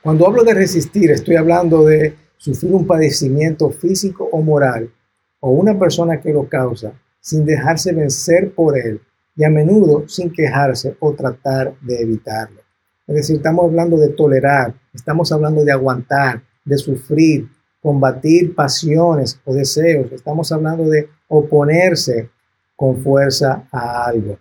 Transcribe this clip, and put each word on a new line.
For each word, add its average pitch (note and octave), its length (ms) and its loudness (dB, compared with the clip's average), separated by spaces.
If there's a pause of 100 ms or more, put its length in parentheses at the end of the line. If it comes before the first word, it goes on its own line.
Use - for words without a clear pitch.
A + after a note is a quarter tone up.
Cuando D#3 240 4
hablo A3+ 160 4
de A3+ 100 4
resistir, F#3 600 2
estoy E3 240 0
hablando D#3+ 480 4
de D#3 320 2 (200)
sufrir E3 380 -4
un F3+ 140 0
padecimiento D#3 800 0
físico F#3 640 -4
o D#3+ 100 -2
moral, C3 480 0 (480)
o C3 120 -4
una F#3+ 280 2
persona E3 420 0
que D#3 120 -4
lo D3 160 -2
causa, A#2 440 -6 (280)
sin D#3 240 -2
dejarse D#3+ 480 -2
vencer E3 600 0
por D#3 240 0
él, A2+ 240 -6 (360)
y D3+ 80 2
a D#3 40 4
menudo D#3 600 4
sin F3 240 -8
quejarse C#3 680 -2
o D3+ 140 0
tratar C3+ 600 -4 (100)
de A#2+ 180 -6
evitarlo. A2 600 -6 (460)
Es D3 80 -6
decir, D3+ 220 -2
estamos D#3+ 300 0
hablando E3 300 0
de D3+ 120 4
tolerar, C#3 680 2 (180)
estamos D#3+ 380 -4
hablando D3+ 340 0
de D3 60 2
aguantar, C3 720 -2 (220)
de C#3+ 140 -2
sufrir, D3 680 0 (320)
combatir D3 760 2
pasiones D3+ 880 0
o C3 100 -4
deseos. C#3+ 560 0
Estamos D3+ 400 -6
hablando D#3+ 380 -2
de D3+ 200 0 (200)
oponerse D3 1000 0 (460)
con C3 220 -2
fuerza C3+ 760 -2
a A#2+ 340 -6
algo. G#2+ 360 -4